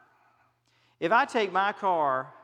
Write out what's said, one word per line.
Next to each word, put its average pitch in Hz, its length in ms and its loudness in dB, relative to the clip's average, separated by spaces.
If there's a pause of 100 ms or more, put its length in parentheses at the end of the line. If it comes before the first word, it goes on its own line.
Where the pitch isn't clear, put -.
(1000)
If 165 120 -2
I 240 140 4
take 220 280 -2
my 196 200 0
car 143 720 -2